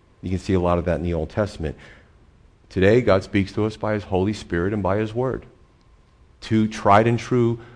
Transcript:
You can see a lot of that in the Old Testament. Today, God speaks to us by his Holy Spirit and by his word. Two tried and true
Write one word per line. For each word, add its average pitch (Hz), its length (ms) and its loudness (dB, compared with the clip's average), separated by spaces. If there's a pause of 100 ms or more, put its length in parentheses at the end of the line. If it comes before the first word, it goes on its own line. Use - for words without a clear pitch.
(220)
You 92 80 -8
can 92 100 -4
see - 140 -2
a 92 60 2
lot 87 180 0
of 85 80 -4
that 85 100 0
in 76 80 -6
the 87 100 -2
Old 80 160 -4
Testament. 101 460 -6 (960)
Today, 104 300 4
God 98 240 2
speaks 98 280 0
to 107 120 -2
us 107 140 -4
by 107 160 -4
his 101 100 -6
Holy 98 300 -2
Spirit 90 400 -4
and 104 80 -4
by 98 160 -2
his 110 160 -4
word. 123 320 -4 (960)
Two 110 260 0
tried 107 380 4
and 117 120 2
true 117 400 0 (180)